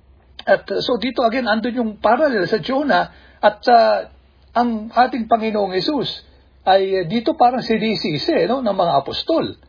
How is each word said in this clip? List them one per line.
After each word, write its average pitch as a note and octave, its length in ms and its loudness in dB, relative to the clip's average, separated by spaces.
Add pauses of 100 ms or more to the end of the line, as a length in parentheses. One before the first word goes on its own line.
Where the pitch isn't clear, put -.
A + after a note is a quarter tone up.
(460)
At, - 220 2
uh, G3 160 -4
so B3 160 2
dito B3+ 240 -2
again, A#3+ 240 0
andun A3 260 -2
yung A3+ 260 -4
parallel A#3+ 480 2
sa A3 120 -2
Jonah B3 520 0 (280)
at, - 260 2
uh, A3 460 4 (440)
ang A#3 320 -2
ating A#3+ 400 0
Panginoong G#3+ 480 -2
Jesus A3 460 -4 (420)
ay, F#3+ 380 2
uh, - 20 -6
dito A#3 320 -2
parang B3 240 2
sinisisi, G#3 880 -2
no, C4 160 -2
ng G3+ 120 -2
mga E3+ 280 2
apostol. - 540 -4 (100)